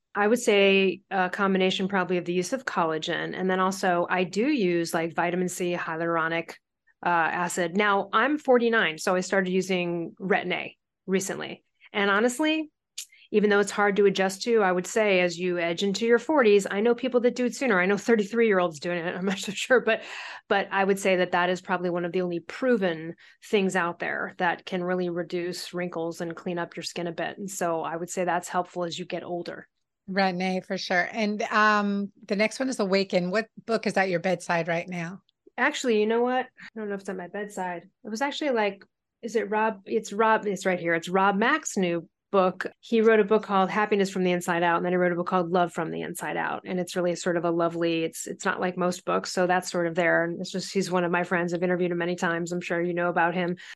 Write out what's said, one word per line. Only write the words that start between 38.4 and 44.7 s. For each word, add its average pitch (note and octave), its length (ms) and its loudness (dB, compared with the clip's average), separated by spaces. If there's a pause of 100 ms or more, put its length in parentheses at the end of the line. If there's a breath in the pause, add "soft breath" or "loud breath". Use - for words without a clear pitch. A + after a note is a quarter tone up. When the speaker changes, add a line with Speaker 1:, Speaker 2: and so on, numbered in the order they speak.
Speaker 1:
like, G#3 320 0 (380)
is A3 140 -4
it G3+ 140 -2
Rob? G#3+ 360 -2
It's A3 260 -4
Rob. A3 340 2
It's G3 200 -4
right F3+ 140 2
here. E3+ 160 0
It's E3 140 -4
Rob F#3+ 260 4
Mack's C4 420 0
new E3+ 300 0 (240)
book. F#3 340 2 (140)
He A3+ 220 2
wrote A3 180 8
a G#3 40 6
book G#3 200 2
called F#3+ 260 2
Happiness G3+ 400 2
from F#3+ 140 -2
the F3+ 80 4
Inside F3 320 0
Out, E3+ 140 4